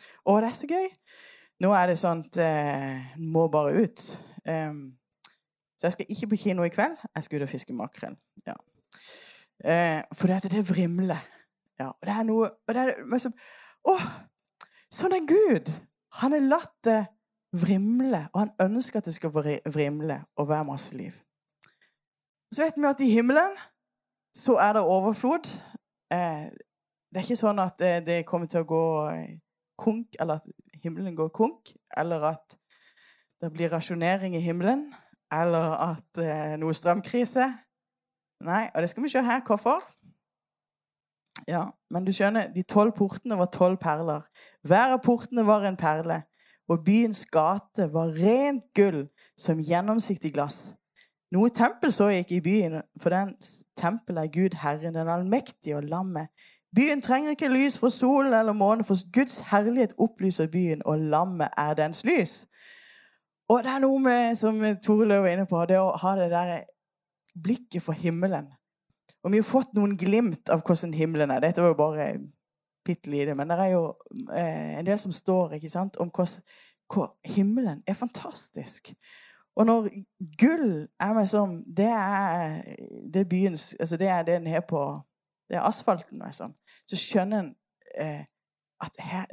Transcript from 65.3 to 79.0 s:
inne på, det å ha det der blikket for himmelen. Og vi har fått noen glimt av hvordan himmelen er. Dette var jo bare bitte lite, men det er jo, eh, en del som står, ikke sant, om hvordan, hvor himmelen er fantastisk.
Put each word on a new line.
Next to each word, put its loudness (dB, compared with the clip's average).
inne -2
på, 0
det 6
å 2
ha 0
det 2
der 0
blikket -6
for -4
himmelen. -2
Og -2
vi 6
har 0
fått 0
noen 2
glimt 0
av 4
hvordan 0
himmelen 0
er. 0
Dette 2
var 8
jo 2
bare 0
bitte -6
lite, -2
men -4
det 0
er 2
jo, 4
eh, -4
en -8
del 2
som -6
står, 0
ikke -12
sant, -4
om -4
hvordan, -2
hvor -4
himmelen 0
er -2
fantastisk. -12